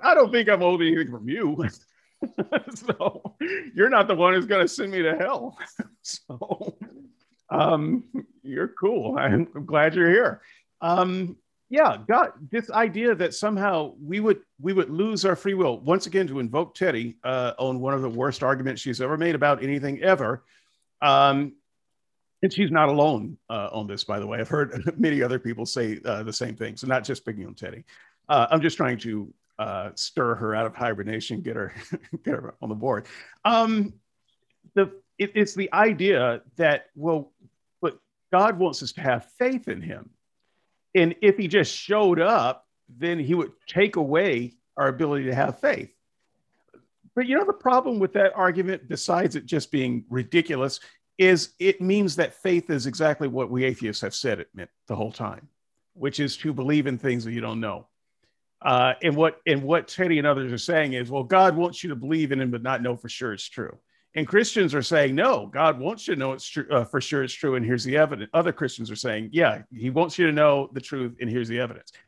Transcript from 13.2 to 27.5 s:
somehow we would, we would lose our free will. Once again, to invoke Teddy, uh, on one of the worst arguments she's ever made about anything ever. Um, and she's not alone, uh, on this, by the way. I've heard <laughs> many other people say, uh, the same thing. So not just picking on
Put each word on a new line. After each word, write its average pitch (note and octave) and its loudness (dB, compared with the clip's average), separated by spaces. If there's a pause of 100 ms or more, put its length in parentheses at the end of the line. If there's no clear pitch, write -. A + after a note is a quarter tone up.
somehow G3 -2
we E3 -6
would, G#3+ 2 (200)
we E3+ -2
would F3 2
lose F#3 -2
our F#3+ 4
free G3+ -4
will. C#3 0
Once E3+ 2
again, F#3 0
to C3+ -6
invoke C3+ -2
Teddy, A#2+ -2
uh, B2+ -2
on C3 -2
one C3+ -2
of C3+ -2
the C3 -4
worst B2+ -4
arguments C3 0
she's B2 -6
ever C3+ -2
made E3+ 0
about C#3+ 2
anything C#3 -4
ever. C#3+ 0 (580)
Um, C#3 4 (880)
and F#3+ 2
she's F#3+ 0
not D#3 4
alone, C#3+ 2 (140)
uh, G#2 -4
on G#2+ -6
this, G2+ -8
by G#2 -4
the G2+ -6
way. A2+ -6
I've A2+ -4
heard D3+ -4
<laughs> - -14
many D3 2
other B2 0
people A#2 -8
say, A2 -4
uh, G#2+ -4
the A2 -10
same A#2 -6
thing. G#2+ -10
So C3 -12
not B2+ 0
just B2 -8
picking G#2 -10
on - -16